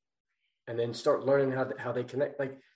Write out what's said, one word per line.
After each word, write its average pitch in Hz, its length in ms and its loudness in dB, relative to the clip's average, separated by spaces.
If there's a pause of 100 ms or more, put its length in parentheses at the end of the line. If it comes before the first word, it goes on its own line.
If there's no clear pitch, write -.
(680)
and 117 120 -6
then 117 140 0
start 117 320 2
learning 135 280 4
how 131 120 0
th-, 131 140 -6
how 123 140 -4
they 127 120 -2
connect. 135 360 -4
Like, 131 180 -6 (180)